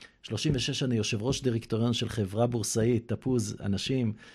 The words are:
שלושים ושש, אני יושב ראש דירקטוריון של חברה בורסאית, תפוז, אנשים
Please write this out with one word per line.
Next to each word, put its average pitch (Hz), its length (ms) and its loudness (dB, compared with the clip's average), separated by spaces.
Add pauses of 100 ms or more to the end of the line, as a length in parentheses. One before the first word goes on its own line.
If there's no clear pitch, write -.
(240)
שלושים 110 320 0
ושש, 127 280 -2
אני 123 120 2
יושב 107 260 0
ראש 127 200 0
דירקטוריון 117 520 0
של 120 160 -2
חברה 107 380 0
בורסאית, 117 680 0
תפוז, 110 480 0
אנשים 107 520 0 (220)